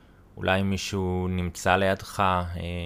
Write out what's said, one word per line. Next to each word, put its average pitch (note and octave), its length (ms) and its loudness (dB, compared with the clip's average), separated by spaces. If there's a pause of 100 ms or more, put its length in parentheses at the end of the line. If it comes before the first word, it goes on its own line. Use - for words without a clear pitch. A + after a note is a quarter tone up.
(380)
אולי F#2+ 260 2
מישהו F#2 680 -2
נמצא F2+ 460 0
לידך, G2 480 0 (320)
אמ, E2+ 60 -6 (240)